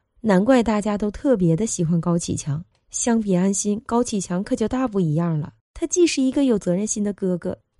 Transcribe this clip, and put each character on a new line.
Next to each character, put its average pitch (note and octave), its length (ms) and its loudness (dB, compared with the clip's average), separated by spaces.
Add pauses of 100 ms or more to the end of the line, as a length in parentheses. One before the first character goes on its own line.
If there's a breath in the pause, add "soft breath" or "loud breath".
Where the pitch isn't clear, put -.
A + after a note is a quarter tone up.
(220)
难 G3 240 4
怪 B3+ 180 6
大 G#3 160 0
家 G#3 180 -2
都 G#3 140 -4
特 C4+ 240 0
别 E3+ 220 4
的 A3 80 -2
喜 F#3 180 -4
欢 E3 160 2
高 E3+ 180 0
启 E3+ 200 -4
强。 D#3 260 -6 (260)
相 A#3 300 0
比 G3+ 160 0
安 F#3+ 180 2
心， G#3 320 -2
高 A#3 160 0
启 A3 200 -4
强 F3+ 200 -4
可 B3 140 -4
就 A3+ 100 -2
大 C4 220 -2
不 G3+ 100 -6
一 D#3+ 180 0
样 E3 220 0
了。 - 140 -6 (220)
他 - 140 -8
既 F4 200 2
是 C#4+ 140 -2
一 C4 100 2
个 C#4 140 2
有 A#3 120 4
责 F3+ 160 -2
任 G3+ 140 -2
心 G#3 160 -4
的 G3+ 80 -2
哥 F#3 260 -2
哥， F3+ 200 -8 (220)